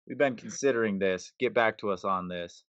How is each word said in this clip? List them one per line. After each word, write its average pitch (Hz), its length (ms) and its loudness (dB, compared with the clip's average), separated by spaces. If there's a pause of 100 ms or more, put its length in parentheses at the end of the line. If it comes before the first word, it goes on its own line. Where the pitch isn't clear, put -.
we've 127 100 -10
been 135 180 2
considering 113 640 0
this. 92 400 0
Get 120 140 0
back 113 260 2
to 104 120 -4
us 92 120 -4
on 92 240 -2
this. 87 420 -8